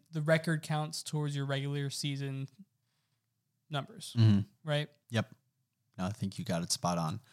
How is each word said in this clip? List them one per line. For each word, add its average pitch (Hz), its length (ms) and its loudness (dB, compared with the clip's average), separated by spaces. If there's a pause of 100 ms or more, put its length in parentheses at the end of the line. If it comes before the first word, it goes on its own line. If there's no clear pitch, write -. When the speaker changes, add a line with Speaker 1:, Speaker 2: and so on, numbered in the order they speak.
(120)
Speaker 1:
the 160 100 -2
record 160 400 4
counts 151 400 -2
towards 147 340 -2
your 139 100 -2
regular 139 440 -2
season 139 600 -4 (1200)
numbers, - 480 -8
Speaker 2:
Mm-hmm. 110 220 8 (240)
Speaker 1:
right? 147 260 0 (200)
Speaker 2:
Yep. 113 180 0 (680)
No, 90 80 -2
I 92 60 0
think 98 260 -6
you 87 80 -6
got 87 160 0
it 85 100 -2
spot 87 260 0
on. 82 220 -2 (140)